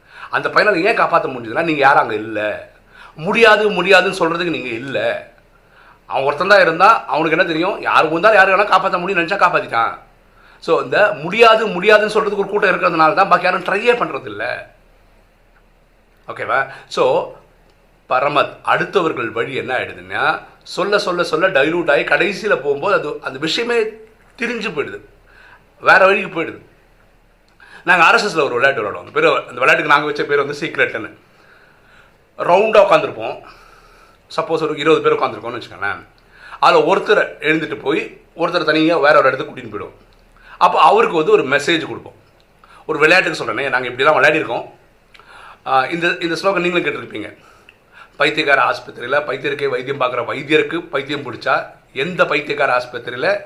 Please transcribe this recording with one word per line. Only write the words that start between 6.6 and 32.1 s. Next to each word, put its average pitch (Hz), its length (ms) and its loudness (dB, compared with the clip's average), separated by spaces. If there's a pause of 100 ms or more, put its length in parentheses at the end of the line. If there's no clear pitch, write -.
இருந்தா, 180 440 4
அவனுக்கு 151 260 0
என்ன 165 140 2
தெரியும்? 170 360 -2
யாருக்கு 147 400 2
வந்தாலும் 208 180 6
யாரு 190 180 4
வேணா 202 100 2
காப்பாத்த 185 300 2
முடியும்னு 180 240 -2
நினைச்சா 190 200 -2
காப்பாத்திட்டான். 127 580 0 (600)
So, 151 240 0
இந்த 151 300 2
முடியாது, 220 540 4
முடியாதுன்னு 208 460 2
சொல்றதுக்கு 202 240 0
ஒரு 196 120 -2
கூட்டம் 202 220 2
இருக்கிறதுனால 170 440 2
தான் 175 140 2
பாக்கி 180 160 2
யாரும் 180 200 -2
ட்ரையே 214 280 0 (100)
பண்றது 156 240 -8
இல்ல. 104 480 -10 (1500)
ஓகேவா? 123 380 -4 (200)
So, 170 460 0 (760)
பரமத், 135 560 0
அடுத்தவர்கள் 143 680 -2
வழி 131 220 -6
என்ன 117 240 -4
ஆயிடுதுன்னா, 95 640 -4 (200)
சொல்ல, 196 360 -2
சொல்ல, 175 240 -2
சொல்ல 165 260 0
டைல்யூட் 156 420 0
ஆகி 147 120 4
கடைசியில 180 580 0
போகும்போது 147 340 -2
அது, 147 280 -4
அந்த 131 160 -10
விஷயமே 233 360 -4 (640)
திரிஞ்சு 226 320 -6
போயிடுது, 101 300 -8 (800)
வேற 180 260 6
வழிக்கு 190 360 0
போயிடுது. 117 180 -10 (1200)
நாங்க 175 200 4
ஆர் 190 100 6
எஸ் 208 220 0
எஸ்ல 156 60 2
ஒரு 123 120 -2
விளையாட்டு 123 280 2
விளையாடுவோம். 95 160 -6
அந்த 90 120 -16
பேரு, 147 260 2
அந்த 123 240 -8
விளையாட்டுக்கு 151 320 2
நாங்க 147 140 2
வச்ச 147 160 -4
பேர் 143 220 0
வந்து 139 160 -8
சீக்ரெட்னு. 120 640 -4 (1160)